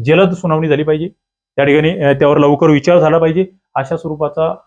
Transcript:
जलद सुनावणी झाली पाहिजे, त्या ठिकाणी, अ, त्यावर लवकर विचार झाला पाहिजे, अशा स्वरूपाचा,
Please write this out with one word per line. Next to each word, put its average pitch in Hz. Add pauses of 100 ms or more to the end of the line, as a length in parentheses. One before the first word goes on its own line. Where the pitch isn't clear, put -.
जलद 175
सुनावणी 160
झाली 147
पाहिजे, 156 (460)
त्या 139
ठिकाणी, 147
अ, 139
त्यावर 143
लवकर 147
विचार 156
झाला 156
पाहिजे, 165 (300)
अशा 135
स्वरूपाचा, 156 (120)